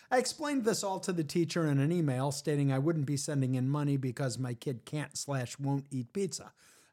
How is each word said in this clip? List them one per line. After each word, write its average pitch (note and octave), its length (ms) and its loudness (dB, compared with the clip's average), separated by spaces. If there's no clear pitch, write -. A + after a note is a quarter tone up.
I B3+ 80 6
explained C#4+ 440 0
this G#3+ 200 2
all F#3+ 160 -2
to G3 120 -2
the E3+ 120 0
teacher E3 420 0
in C#3 140 4
an C#3+ 120 4
email C#3+ 400 2
stating C#3+ 400 2
I C3+ 60 2
wouldn't D3+ 300 0
be C#3+ 100 0
sending C3+ 380 0
in B2+ 120 2
money C#3+ 300 2
because B2+ 400 -2
my B2 160 -4
kid A#2 320 -6
can't - 320 -6
slash C3 400 -4
won't C#3 320 -2
eat B2+ 240 -6
pizza. F#3+ 400 -4